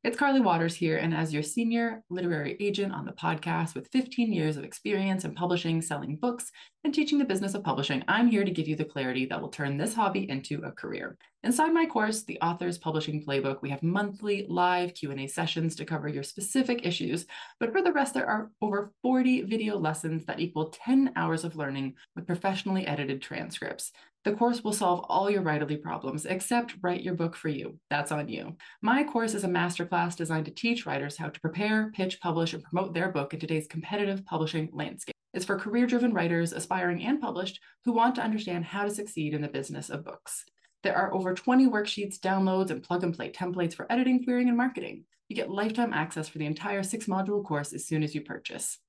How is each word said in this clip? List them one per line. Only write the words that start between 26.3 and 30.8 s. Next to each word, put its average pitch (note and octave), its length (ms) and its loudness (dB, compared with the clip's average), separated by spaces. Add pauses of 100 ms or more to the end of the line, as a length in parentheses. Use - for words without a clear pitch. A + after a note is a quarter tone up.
write F3+ 220 -2
your F3+ 100 -2
book E3 220 -2
for - 120 -6
you. C#3 300 -6 (100)
That's D3 220 0
on D3+ 180 -2
you. - 280 -8 (260)
My B3+ 220 4
course A3+ 300 0
is G3+ 100 -2
a F#3 40 4
masterclass F3 680 2
designed D#3+ 300 0
to D#3+ 40 -8
teach A#3 360 0